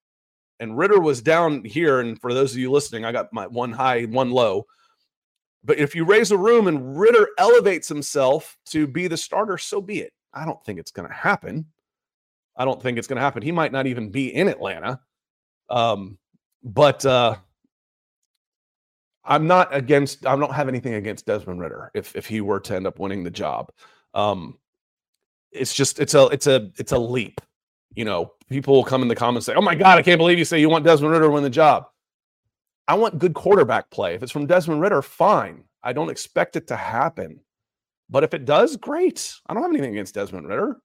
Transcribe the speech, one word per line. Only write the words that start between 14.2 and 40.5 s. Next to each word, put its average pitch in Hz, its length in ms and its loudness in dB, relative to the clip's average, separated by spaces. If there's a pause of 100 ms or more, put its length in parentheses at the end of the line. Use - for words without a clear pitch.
in 165 140 0
Atlanta. 101 540 -6 (680)
Um, 107 500 -2 (440)
but, 135 420 2
uh, 120 320 0 (1900)
I'm 156 200 2
not 180 280 4
against, 139 520 0
I 135 100 2
don't 143 160 -2
have 139 160 -4
anything 123 260 -6
against 104 300 -8
Desmond 98 340 -4
Ridder 76 360 -12
if, - 200 -10
if - 120 -10
he 110 160 -6
were 98 180 -2
to 98 160 -8
end 92 100 -6
up 87 120 -8
winning 95 260 -8
the 87 60 -10
job. 73 420 -8 (400)
Um, 98 460 -4 (920)
it's - 220 -6
just, - 260 -2
it's 147 140 -4
a, 135 140 8
it's 127 200 -2
a, 120 300 2
it's - 160 -10
a 131 60 2
leap. 120 420 -6 (540)
You 117 100 -8
know, 92 280 -4 (180)
people 139 240 2
will 127 100 8
come 131 160 -2
in 123 80 0
the 113 80 -2
comments 120 320 -2
and - 60 -4
say, - 20 -6
"Oh 185 60 -4
my 180 140 0
God, 180 200 8
I 156 60 6
can't 175 160 6
believe 175 180 4
you 165 80 0
say 160 160 0
you 156 80 6
want 156 160 2
Desmond 156 280 4
Ridder 160 140 4
to 151 40 4
win 147 140 0
the 139 40 -2
job." 135 380 4 (1000)
I 151 80 2
want 208 260 0
good 175 120 2
quarterback 131 560 2
play. 92 260 -4
If - 80 -10
it's 123 100 -10
from 147 140 -6
Desmond 160 340 2
Ridder, 185 200 2
fine. 143 640 0 (180)
I 123 100 -4
don't 151 180 -6
expect - 460 -6
it - 100 -8
to 117 100 -6
happen. 113 640 -6 (680)
But 139 140 2
if 160 100 -2
it 143 100 -8
does, 185 320 2
great. 320 560 -4 (140)
I - 80 -10
don't 233 80 -4
have 349 80 -4
anything 139 220 -2
against 101 220 -8
Desmond 92 340 -8
Ridder. 190 360 -6